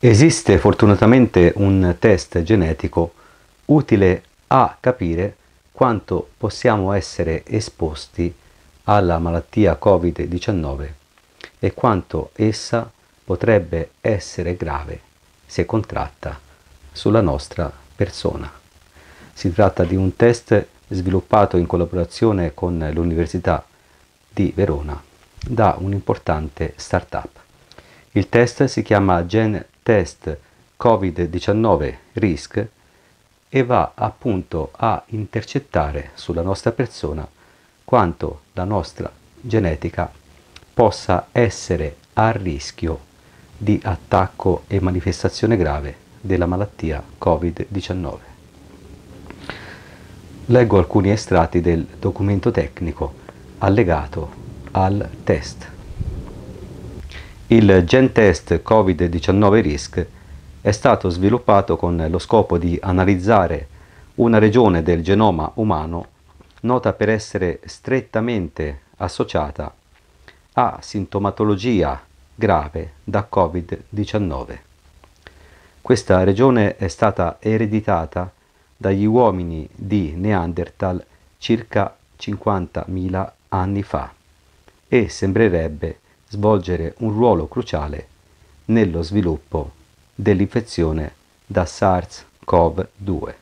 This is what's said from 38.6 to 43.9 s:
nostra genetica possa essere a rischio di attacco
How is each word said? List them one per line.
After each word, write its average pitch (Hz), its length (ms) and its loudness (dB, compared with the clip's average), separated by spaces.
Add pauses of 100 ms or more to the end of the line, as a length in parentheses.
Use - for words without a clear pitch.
nostra 92 480 -6 (300)
genetica 90 680 -2 (640)
possa - 600 2
essere 87 640 -2 (160)
a 110 180 2
rischio 80 720 -6 (560)
di 104 260 0
attacco - 840 0